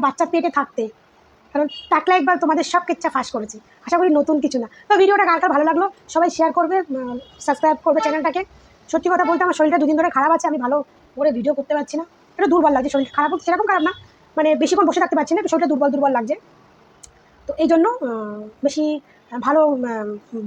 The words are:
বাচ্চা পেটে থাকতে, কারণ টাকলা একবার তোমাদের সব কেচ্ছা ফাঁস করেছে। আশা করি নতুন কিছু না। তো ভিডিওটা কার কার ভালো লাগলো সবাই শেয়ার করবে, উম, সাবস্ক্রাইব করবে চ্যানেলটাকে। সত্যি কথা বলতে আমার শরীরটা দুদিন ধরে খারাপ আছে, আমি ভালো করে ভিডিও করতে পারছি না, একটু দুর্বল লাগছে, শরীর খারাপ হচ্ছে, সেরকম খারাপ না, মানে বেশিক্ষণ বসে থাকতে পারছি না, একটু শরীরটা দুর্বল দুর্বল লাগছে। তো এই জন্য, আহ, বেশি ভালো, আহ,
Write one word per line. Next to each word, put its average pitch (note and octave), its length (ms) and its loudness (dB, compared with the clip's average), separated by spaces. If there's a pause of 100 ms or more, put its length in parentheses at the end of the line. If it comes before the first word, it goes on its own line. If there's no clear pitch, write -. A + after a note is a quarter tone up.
বাচ্চা C#4+ 260 0
পেটে E4 260 0
থাকতে, - 260 -4 (720)
কারণ D4 120 0 (260)
টাকলা E4 260 2
একবার F4+ 240 2
তোমাদের D#4 300 0
সব F4 160 0
কেচ্ছা D#4+ 260 -4
ফাঁস B3 200 -4
করেছে। G#3+ 220 -8 (300)
আশা E4+ 120 0
করি F4+ 100 2 (100)
নতুন D#4 240 0
কিছু C#4+ 200 -2
না। G#3+ 40 -10 (200)
তো G#4 140 2
ভিডিওটা G4+ 280 4
কার E4 120 2
কার F4+ 140 2
ভালো D4+ 140 2
লাগলো E4 160 2 (280)
সবাই E4+ 240 2
শেয়ার E4 200 2
করবে, F4 240 2
উম, B3+ 360 -8 (280)
সাবস্ক্রাইব D4+ 400 0
করবে D4+ 200 2
চ্যানেলটাকে। D#4 360 -2 (500)
সত্যি D#4+ 220 -2
কথা F4+ 160 2
বলতে E4+ 160 0
আমার F4 140 0
শরীরটা D#4 240 4
দুদিন D#4 160 2
ধরে E4 180 0
খারাপ C#4+ 180 2
আছে, D#4+ 160 -2
আমি D#4 140 -4
ভালো C4+ 120 0 (400)
করে D4 200 2
ভিডিও B3+ 220 -2
করতে C#4 180 -6
পারছি D4 220 -6
না, E4 40 -6 (340)
একটু F#4+ 160 2
দুর্বল D#4 220 4
লাগছে, B3+ 200 -2
শরীর C4+ 220 -2
খারাপ D4 160 2
হচ্ছে, D#4+ 140 -6
সেরকম F4+ 220 0
খারাপ F#4 180 2
না, F#4 40 0 (460)
মানে D#4 120 2 (120)
বেশিক্ষণ F#4 280 2
বসে F4 140 -2
থাকতে E4+ 160 -2
পারছি D4+ 140 -2
না, F4 80 0
একটু F#4 120 -4
শরীরটা D#4 180 0
দুর্বল C#4+ 220 0
দুর্বল C#4 240 0
লাগছে। A#3 180 -2 (1120)
তো C#4+ 40 -6 (120)
এই - 80 2
জন্য, E4 200 4
আহ, A3 480 -6 (260)
বেশি D4+ 200 0 (640)
ভালো, D4+ 140 4 (100)
আহ, A#3+ 360 -4 (400)